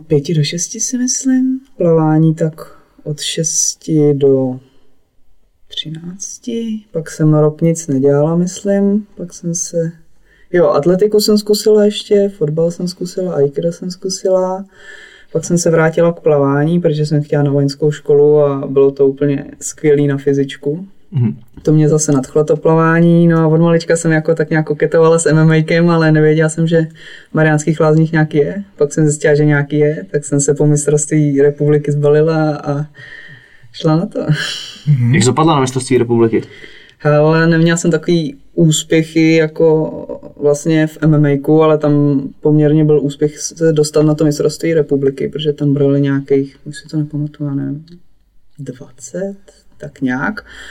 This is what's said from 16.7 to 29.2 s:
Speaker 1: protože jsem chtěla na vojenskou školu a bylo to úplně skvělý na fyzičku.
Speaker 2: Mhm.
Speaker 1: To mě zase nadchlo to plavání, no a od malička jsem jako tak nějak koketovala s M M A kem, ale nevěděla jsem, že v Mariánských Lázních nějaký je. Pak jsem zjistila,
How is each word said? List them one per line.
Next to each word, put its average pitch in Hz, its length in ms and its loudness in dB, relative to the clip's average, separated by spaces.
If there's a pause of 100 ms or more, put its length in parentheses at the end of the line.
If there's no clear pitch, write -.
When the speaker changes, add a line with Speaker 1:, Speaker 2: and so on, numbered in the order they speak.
Speaker 1:
protože 156 260 -2
jsem 151 180 0
chtěla 147 200 -2
na 143 80 0
vojenskou 143 400 0
školu 147 500 4
a 143 260 -2
bylo 139 240 2
to 139 160 2
úplně 143 380 -2 (160)
skvělý 147 460 0
na 139 100 -2
fyzičku. 143 720 -4 (240)
Speaker 2:
Mhm. 120 280 -2 (220)
Speaker 1:
To - 100 0
mě 151 180 4
zase 151 220 0
nadchlo 143 320 0
to 151 140 0
plavání, 165 680 2
no 165 120 2
a 160 80 2
od 160 140 2
malička 165 340 2
jsem 165 160 -2
jako 156 240 0
tak 156 140 -2
nějak 156 160 0
koketovala 160 540 2
s 165 60 -2
M 151 120 2
M 160 140 4
A 160 120 2
kem, 170 260 2
ale 160 220 2
nevěděla 156 380 2
jsem, 165 180 -2
že 165 140 2 (500)
v - 20 -20
Mariánských 156 460 0
Lázních 160 320 2
nějaký 156 260 0
je. 170 260 -2 (140)
Pak 147 160 -2
jsem 156 120 2
zjistila, 147 300 0